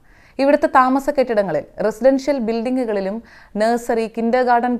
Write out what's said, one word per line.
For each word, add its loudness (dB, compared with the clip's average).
ഇവിടുത്തെ 4
താമസ 2
കെട്ടിടങ്ങളിൽ, 0
റെസിഡൻഷ്യൽ 0
ബിൽഡിങ്ങുകളിലും -4
നഴ്സറി, 0
കിൻഡർഗാർട്ടൻ 0